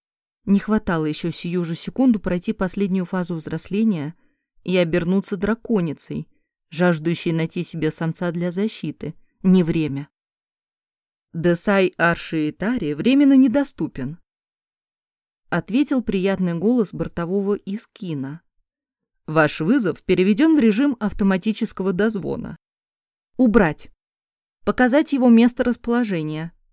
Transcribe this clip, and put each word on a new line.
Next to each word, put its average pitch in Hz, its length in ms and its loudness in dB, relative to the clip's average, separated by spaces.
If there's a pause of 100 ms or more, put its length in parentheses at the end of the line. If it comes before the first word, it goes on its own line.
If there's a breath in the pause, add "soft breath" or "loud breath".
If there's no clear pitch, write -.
(440)
Не 196 140 4
хватало 196 460 0
ещё 156 260 -4
сию 175 340 -4
же 165 120 -4
секунду 240 420 0
пройти 180 340 -4
последнюю 190 520 -2
фазу 175 320 -4
взросления 165 800 -4 (480)
и 180 120 -2
обернуться 175 600 0
драконицей, 190 920 -4 (440)
жаждущей 165 640 0
найти 160 300 -4
себе 156 300 -4
самца 165 400 -4
для 175 180 -4
защиты. 170 640 -6 (300)
Не 185 180 6
время. 151 460 -2 (1300)
«Десай 175 600 2
Арши 165 540 0
Итари 185 420 -4
временно 269 460 4
недоступен», 214 800 0 (1300)
ответил 254 540 0
приятный 190 500 0
голос 202 400 0
бортового 175 640 -4
Искина. 165 880 -8 (840)
«Ваш 151 360 2
вызов 202 400 0
переведён 208 560 4
в - 20 4
режим 226 400 4
автоматического 196 920 -2
дозвона». 180 640 -4 (800)
«Убрать. 208 520 4 (760)
Показать 254 480 2
его 254 160 4
место 240 340 4
расположения. 196 880 -4 (200)